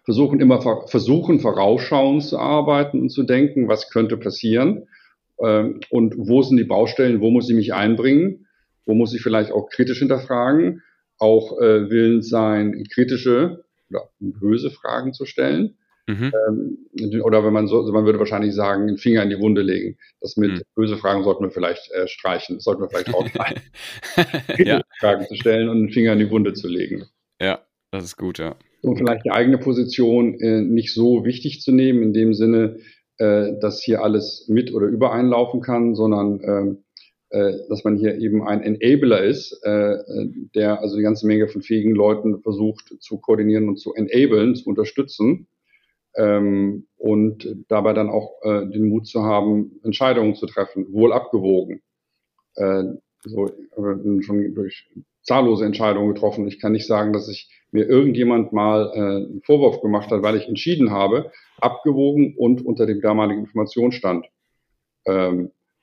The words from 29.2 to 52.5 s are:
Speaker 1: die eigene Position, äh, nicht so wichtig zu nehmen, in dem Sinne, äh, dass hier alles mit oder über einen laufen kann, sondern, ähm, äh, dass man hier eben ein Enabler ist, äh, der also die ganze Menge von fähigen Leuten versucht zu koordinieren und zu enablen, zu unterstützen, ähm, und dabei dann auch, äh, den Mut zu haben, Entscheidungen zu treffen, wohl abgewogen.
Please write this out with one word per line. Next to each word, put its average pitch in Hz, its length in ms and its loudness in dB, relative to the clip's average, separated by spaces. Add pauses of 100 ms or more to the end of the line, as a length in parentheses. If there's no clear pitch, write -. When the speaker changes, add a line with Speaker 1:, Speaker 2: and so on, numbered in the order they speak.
Speaker 1:
die - 60 -2
eigene 123 280 4
Position, 120 800 0
äh, 110 220 2
nicht 110 320 0
so 117 300 2
wichtig - 380 -6
zu 135 100 -2
nehmen, 131 300 4
in 107 120 2
dem 110 200 4
Sinne, 110 440 2 (400)
äh, 104 420 2
dass 104 240 -4
hier 110 200 0
alles 107 440 -2
mit 120 260 0
oder 104 140 0
über 117 260 0
einen 123 160 2
laufen 120 320 0
kann, 117 340 0
sondern, 104 480 0
ähm, 101 400 -2 (460)
äh, 101 240 0 (160)
dass 104 140 -6
man 107 140 2
hier 107 200 -2
eben 107 280 -2
ein 104 180 -2
Enabler 113 600 2
ist, 143 300 -2 (100)
äh, 104 340 0 (580)
der 104 260 0
also 104 160 -6
die 104 60 -2
ganze 107 240 0
Menge 107 200 2
von 101 140 -10
fähigen 110 320 0
Leuten 107 480 2
versucht 110 580 -4
zu - 200 -12
koordinieren 107 500 0
und 98 80 -4
zu - 160 -10
enablen, 113 640 2
zu 123 120 -12
unterstützen, 123 800 -2 (680)
ähm, 101 720 0 (100)
und 107 580 0 (140)
dabei 107 240 2
dann 104 160 -2
auch, 107 340 -6
äh, 104 240 -2
den 107 220 0
Mut 110 180 -2
zu 110 160 -4
haben, 107 600 0
Entscheidungen 113 520 0
zu - 100 -8
treffen, 95 460 -6
wohl 107 220 4
abgewogen. 95 680 0 (720)